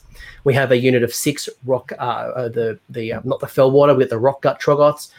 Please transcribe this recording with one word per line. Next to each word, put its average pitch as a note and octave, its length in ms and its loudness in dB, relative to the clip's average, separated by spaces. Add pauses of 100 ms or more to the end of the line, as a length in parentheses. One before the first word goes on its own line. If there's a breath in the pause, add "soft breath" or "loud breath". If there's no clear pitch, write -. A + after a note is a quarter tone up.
(440 loud breath)
We C#3+ 80 2
have C3 200 2
a B2+ 40 4
unit B2 260 2
of A#2 120 -2
six - 340 -4 (160)
rock, B2+ 340 -4
uh, C#3 40 -10
uh, A#2 480 -6
the, A2+ 280 -4 (120)
the, A2+ 240 -8
uh, A2+ 100 -10
not C3+ 160 -6
the C3+ 60 -8
Fellwater, C#3 500 4
we B2+ 80 4
got C3 60 -4
the A2+ 80 -4
Rock C3+ 240 0
Gut C3+ 180 -2
Troggoths. D3 480 0 (100)